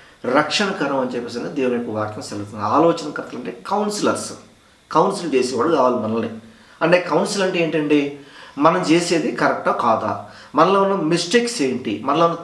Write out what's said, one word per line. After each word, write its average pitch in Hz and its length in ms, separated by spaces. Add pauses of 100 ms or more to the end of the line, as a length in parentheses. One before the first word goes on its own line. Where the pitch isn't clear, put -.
(260)
రక్షణకరం 143 760
అని 123 160
చెప్పేసి 117 220
దేవుని 127 360
యొక్క 117 160
వాక్యం 107 320
సెలవుతుంది. 104 400
ఆలోచనకర్తలు 147 760
అంటే - 280
కౌన్సిలర్స్, 202 680 (600)
కౌన్సిల్ 175 420
చేసేవాడు 127 340
కావాలి 127 280
మనల్ని. 110 340 (520)
అంటే 170 180
కౌన్సిల్ 196 420
అంటే 175 200
ఏంటండి? 151 560 (400)
మనం 165 220
చేసేది 170 520
కరెక్టా 143 400
కాదా, 107 540 (280)
మనలో 185 280
ఉన్న 196 120
మిస్టేక్స్ 170 680
ఏంటి, 113 420
మనలో 151 200
ఉన్న 170 200